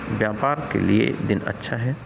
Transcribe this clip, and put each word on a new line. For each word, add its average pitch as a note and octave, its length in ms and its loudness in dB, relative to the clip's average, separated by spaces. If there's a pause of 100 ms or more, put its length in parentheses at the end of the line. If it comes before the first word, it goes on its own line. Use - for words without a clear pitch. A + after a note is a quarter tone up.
व्यापार A2+ 680 -2
के G#2+ 80 2
लिए G2+ 340 4
दिन - 260 0
अच्छा - 380 -6
है, B2 280 -2